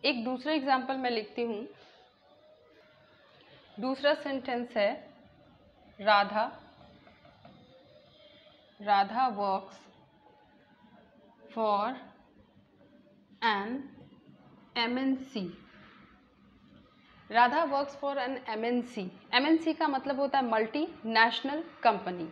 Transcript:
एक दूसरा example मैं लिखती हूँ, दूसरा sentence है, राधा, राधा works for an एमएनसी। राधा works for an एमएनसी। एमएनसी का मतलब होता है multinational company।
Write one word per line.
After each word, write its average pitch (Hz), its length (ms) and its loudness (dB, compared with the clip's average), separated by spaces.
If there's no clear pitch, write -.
एक 247 200 0
दूसरा 254 280 -4
example 269 440 0
मैं 254 140 -2
लिखती 226 320 -6
हूँ, 226 260 -6
दूसरा 269 340 2
sentence 262 640 -4
है, 208 340 0
राधा, 208 600 2
राधा 208 560 2
works 196 380 -2
for 214 360 0
an 220 340 0
एमएनसी। 247 840 -2
राधा 247 360 6
works 277 380 -2
for 277 100 -2
an 262 220 -2
एमएनसी। 226 600 -2
एमएनसी 320 380 4
का 311 160 0
मतलब 269 320 -2
होता 277 180 0
है 262 60 2
multinational 233 1200 0
company। 180 500 0